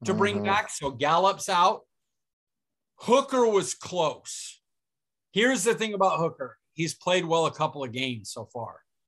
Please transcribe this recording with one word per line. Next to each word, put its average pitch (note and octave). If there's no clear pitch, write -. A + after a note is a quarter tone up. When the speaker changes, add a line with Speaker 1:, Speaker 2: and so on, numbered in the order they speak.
Speaker 1:
to F#3+
bring G3+
Speaker 2:
Mm-hmm. G3+
Speaker 1:
back. G3+
So D3+
Gallup's E3
out. F#3
Hooker B3+
was G3
close. -
Here's A3+
the A3+
thing A3
about F#3
Hooker. D#3
He's D#3+
played F3+
well E3
a C#3+
couple D3
of B2+
games B2
so A2
far. G2+